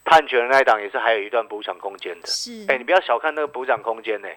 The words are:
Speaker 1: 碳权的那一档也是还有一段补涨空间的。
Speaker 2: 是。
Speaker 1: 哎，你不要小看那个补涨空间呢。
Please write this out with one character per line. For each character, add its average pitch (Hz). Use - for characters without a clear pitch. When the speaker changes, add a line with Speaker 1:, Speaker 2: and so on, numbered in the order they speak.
Speaker 1:
碳 160
权 127
的 120
那 135
一 131
档 110
也 101
是 135
还 113
有 110
一 104
段 113
补 107
涨 101
空 98
间 87
的。 -
Speaker 2:
是。 220
Speaker 1:
哎， 151
你 123
不 123
要 180
小 -
看 156
那 151
个 147
补 127
涨 123
空 113
间 107
呢。 98